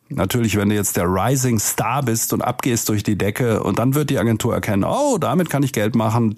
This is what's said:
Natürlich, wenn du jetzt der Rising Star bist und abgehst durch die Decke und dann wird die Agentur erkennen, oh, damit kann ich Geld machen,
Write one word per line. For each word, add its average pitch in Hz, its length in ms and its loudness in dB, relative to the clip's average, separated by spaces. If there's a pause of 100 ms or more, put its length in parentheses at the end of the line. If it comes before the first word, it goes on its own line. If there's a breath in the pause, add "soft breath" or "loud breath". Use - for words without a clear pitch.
(100)
Natürlich, 110 460 0
wenn 101 140 2
du 104 60 2
jetzt 101 220 0
der 90 100 0
Rising 120 500 2
Star 123 460 -2
bist 113 280 -2
und 101 120 -2
abgehst 123 460 -2
durch 104 120 0
die 101 160 0
Decke 104 460 0
und - 160 0
dann 131 160 2
wird 147 160 0
die 123 80 0
Agentur 113 340 0
erkennen, 98 300 0
oh, 269 360 0
damit 151 300 0
kann 143 140 0
ich 131 100 -2
Geld 110 220 0
machen, 110 420 2